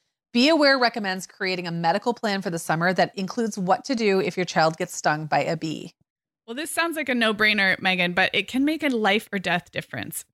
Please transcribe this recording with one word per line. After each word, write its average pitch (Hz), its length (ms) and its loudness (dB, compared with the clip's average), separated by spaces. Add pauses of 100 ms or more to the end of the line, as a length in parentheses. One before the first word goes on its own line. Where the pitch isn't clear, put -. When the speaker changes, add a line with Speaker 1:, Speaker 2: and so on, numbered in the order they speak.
(340)
Speaker 1:
Be 247 160 4
Aware 285 300 4
recommends 208 480 -2
creating 185 400 -4
a 170 60 -4
medical 170 420 0
plan 202 260 -2
for 185 100 -6
the 165 80 -4
summer 170 340 0
that 175 260 0
includes 208 400 -4
what 180 280 0
to 269 100 -2
do 202 240 2
if - 160 -2
your 180 100 -2
child 165 300 2
gets - 180 -6
stung 156 320 -2
by 147 160 0
a 160 140 -2
bee. 160 360 -8 (540)
Speaker 2:
Well, 226 80 -14
this 302 180 -8
sounds 330 240 -2
like 302 120 -4
a 269 60 0
no-brainer, 214 680 2
Megan, 180 320 0
but 185 200 2
it 196 160 -2
can 262 160 0
make 311 180 0
a 302 60 0
life 214 440 2
or 202 60 -4
death 175 320 -2
difference. - 640 -10